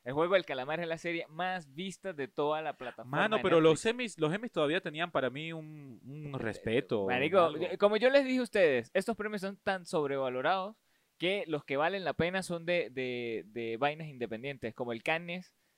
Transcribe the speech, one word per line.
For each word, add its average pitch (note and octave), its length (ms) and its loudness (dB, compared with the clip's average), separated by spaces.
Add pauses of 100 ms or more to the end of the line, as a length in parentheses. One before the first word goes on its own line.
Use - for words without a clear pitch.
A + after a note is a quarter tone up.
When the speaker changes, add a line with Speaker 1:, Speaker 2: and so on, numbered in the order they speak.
Speaker 1:
El B2 80 -6
juego E3+ 220 2
del F3+ 100 4
calamar C#3+ 360 -4
es E3+ 60 -4
la E3 120 -4
serie E3+ 320 -4
más E3+ 440 -6
vista F#3 380 -8
de C#3 160 -6
toda D3+ 320 0
la D3+ 160 -6
plataforma B2 400 -8
Speaker 2:
Mano, G#3+ 220 2
Speaker 1:
de - 40 -2
Speaker 2:
pero E3+ 200 6
los D#3 200 6
Speaker 1:
Netflix. - 40 -2
Speaker 2:
Emmys, A#3 320 -2
los D#3 160 0
Emmys A3 180 -8
todavía D#3 300 2
tenían E3 280 -6
para C3 200 0
mí D#3+ 240 -8
un, D3+ 500 -14
un C#3+ 340 -10
respeto, A2 680 0
Speaker 1:
Marico, D3+ 340 4
Speaker 2:
algo. D#3 260 4
Speaker 1:
yo, F#3 120 -6
como G#3 180 6
yo A#3+ 140 6
les C#4 160 6
dije B3+ 140 0
a - 20 0
ustedes, D3+ 500 4
estos G3 240 0
premios G#3+ 240 -6
son G3 160 -6
tan F#3+ 300 -4
sobrevalorados C#3+ 880 0 (400)
que F#3 300 0
los D3+ 180 -2
que C3+ 140 -2
valen F3+ 260 0
la C#3 80 0
pena F3+ 300 0
son E3+ 240 -6
de, E3+ 240 0
de, A#2+ 560 -4
de A2+ 320 -6
vainas D3+ 300 -2
independientes, A#2+ 680 -8
como A#2+ 180 -6
el A#2 100 -6
Cannes, E3+ 520 -4 (240)